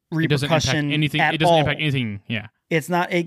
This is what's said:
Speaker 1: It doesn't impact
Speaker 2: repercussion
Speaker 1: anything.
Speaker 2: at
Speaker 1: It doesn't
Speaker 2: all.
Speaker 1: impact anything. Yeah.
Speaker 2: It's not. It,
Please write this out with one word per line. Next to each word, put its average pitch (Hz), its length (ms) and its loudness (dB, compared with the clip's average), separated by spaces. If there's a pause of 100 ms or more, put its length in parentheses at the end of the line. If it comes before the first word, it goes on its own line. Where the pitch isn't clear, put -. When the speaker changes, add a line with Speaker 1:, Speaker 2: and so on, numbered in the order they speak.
(120)
Speaker 1:
It 160 160 0
doesn't 143 180 0
impact 151 200 2
Speaker 2:
repercussion 147 260 0
Speaker 1:
anything. 156 280 0
Speaker 2:
at 156 140 2
Speaker 1:
It 156 40 -4
doesn't 170 140 4
Speaker 2:
all. 160 80 6
Speaker 1:
impact 147 200 0
anything. 127 480 -2
Yeah. 110 180 -6 (240)
Speaker 2:
It's 160 180 -2
not. 180 240 -2
It, 175 140 -2